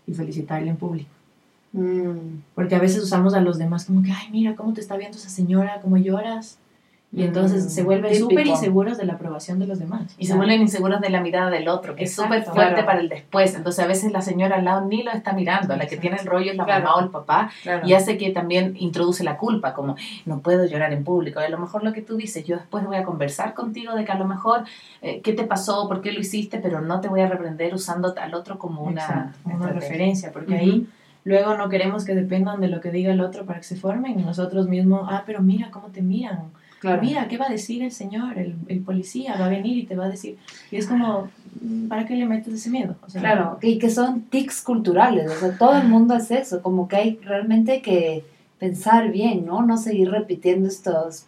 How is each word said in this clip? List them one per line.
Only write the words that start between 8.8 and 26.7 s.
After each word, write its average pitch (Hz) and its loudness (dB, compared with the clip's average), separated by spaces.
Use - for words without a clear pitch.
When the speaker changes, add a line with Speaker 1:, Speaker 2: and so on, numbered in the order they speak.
Speaker 1:
de 196 -4
la 170 -2
aprobación 165 -6
de 190 -2
los 190 -6
demás. 185 -8
Speaker 3:
Y - -8
Speaker 1:
O - -4
Speaker 3:
se - -
Speaker 1:
sea, 190 2
Speaker 3:
vuelven 220 4
inseguros 196 2
de 196 -2
la 185 2
mirada 180 0
del 160 0
otro, 185 -2
que - -8
Speaker 1:
Exacto. 220 -2
Speaker 3:
es 220 2
súper 175 -8
fuerte 180 6
Speaker 2:
Claro. 220 2
Speaker 3:
para 185 4
el 170 -2
después. 190 2
Entonces 175 -2
a 170 2
veces 190 0
la 190 0
señora 190 2
al 185 2
lado 190 2
ni 220 0
lo 233 -4
está 220 -4
mirando, 185 0
la 185 -2
que - -8
Speaker 1:
Exacto. - -8
Speaker 3:
tiene 180 -2
el - -8
rollo 185 0
es 190 -6
la 190 -2
Speaker 2:
Claro. 196 2
Speaker 3:
mamá 180 4
o 180 4
el 185 -2
papá, 151 0
Speaker 2:
Claro. 180 -2
Speaker 3:
y 185 10
hace 190 6
que 190 -2
también 180 0
introduce 175 0
la 151 -2
culpa, 214 0
como, 139 -4
"No 147 -4
puedo 180 4
llorar 147 0
en 143 -2
público". 170 0
Y 156 0
a 156 -2
lo 165 -4
mejor 208 -4
lo 220 0
que 220 -8
tú 220 -8
dices, 208 -6
"Yo 170 -2
después 190 -6
voy 196 -4
a 185 -2
conversar 151 -4
contigo 226 -8
de 214 -2
que 196 -4
a 190 -2
lo 190 -2
mejor, 220 0
eh, - -8
qué 214 0
te 226 -2
pasó, 202 -2
por 185 -4
qué 208 -4
lo 214 -6
hiciste, 208 -6
pero 165 -2